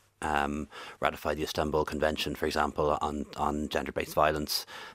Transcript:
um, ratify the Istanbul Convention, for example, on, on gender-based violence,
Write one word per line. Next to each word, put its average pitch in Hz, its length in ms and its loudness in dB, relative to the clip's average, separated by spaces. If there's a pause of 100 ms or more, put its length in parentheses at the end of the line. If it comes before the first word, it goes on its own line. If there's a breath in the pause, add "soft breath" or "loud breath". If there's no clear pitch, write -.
(200)
um, 73 460 0 (320 loud breath)
ratify 73 340 2
the 76 100 -2
Istanbul 76 420 2
Convention, 76 500 0
for - 100 -2
example, 76 540 2
on, 76 260 -2 (120)
on 73 320 0
gender-based 76 440 -2
violence, 78 520 2 (280 loud breath)